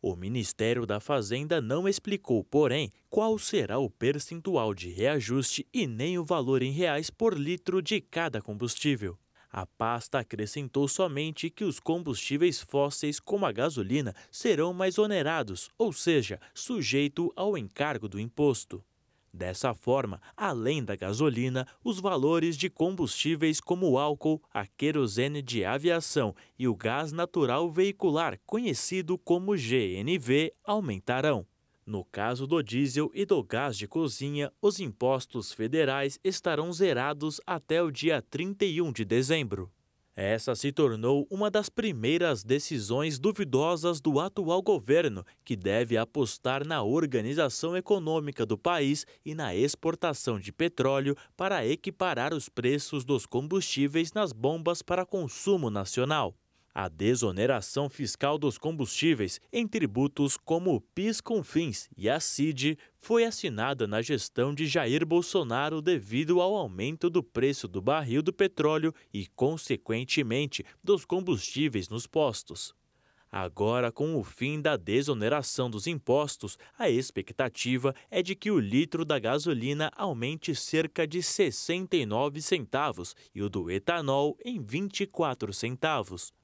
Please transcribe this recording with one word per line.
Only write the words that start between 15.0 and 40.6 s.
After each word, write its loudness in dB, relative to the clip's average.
ou 0
seja, 2
sujeito -2
ao 0
encargo -4
do -6
imposto. 0
Dessa -4
forma, -2
além 0
da -4
gasolina, 0
os -4
valores 2
de -2
combustíveis 0
como 0
o 6
álcool, 2
a -2
querosene 0
de -2
aviação 2
e 0
o 2
gás -2
natural 2
veicular, 2
conhecido -2
como 2
G 2
N 0
V, 2
aumentarão. 0
No -6
caso -4
do 2
diesel 0
e -2
do 4
gás -2
de -8
cozinha, -4
os 2
impostos -2
federais 0
estarão 0
zerados 0
até 0
o 2
dia 0
trinta -4
e 0
um 0
de -2
dezembro. 0
Essa 0
se -2